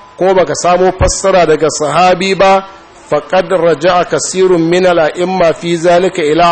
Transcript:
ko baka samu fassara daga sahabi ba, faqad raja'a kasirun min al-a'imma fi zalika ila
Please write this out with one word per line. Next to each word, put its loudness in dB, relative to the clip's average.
ko 2
baka 0
samu 0
fassara 0
daga 0
sahabi 0
ba, 2
faqad -2
raja'a 0
kasirun 0
min 0
al-a'imma 0
fi -4
zalika 0
ila 0